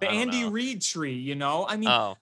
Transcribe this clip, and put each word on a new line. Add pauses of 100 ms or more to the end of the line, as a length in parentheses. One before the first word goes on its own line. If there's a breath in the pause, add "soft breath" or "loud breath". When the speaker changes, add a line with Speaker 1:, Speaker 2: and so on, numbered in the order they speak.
Speaker 1:
The
Speaker 2:
I
don't
Speaker 1:
Andy
Speaker 2:
know.
Speaker 1:
Reid
tree,
you
know?
I
mean,
Speaker 2:
Oh.